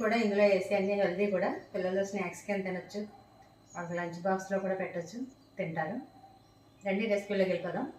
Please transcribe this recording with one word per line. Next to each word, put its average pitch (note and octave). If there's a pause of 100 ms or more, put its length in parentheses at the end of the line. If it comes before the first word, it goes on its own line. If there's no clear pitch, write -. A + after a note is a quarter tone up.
కూడా, A3
ఇందులో G3+
వేసి F#3
అన్ని G3
హెల్దీ F#3
కూడా. F#3+ (220)
పిల్లలు F#3+
స్నాక్స్ F3+
కింద G3
తినొచ్చు, F#3 (760)
వాళ్ళకి F3
లంచ్ E3+
బాక్స్లో F#3+
కూడా F#3
పెట్టొచ్చు, F3 (400)
తింటారు. E3 (880)
రండి G3+
రెసిపీలోకి G3
వెళ్ళిపోదాం, F3 (140)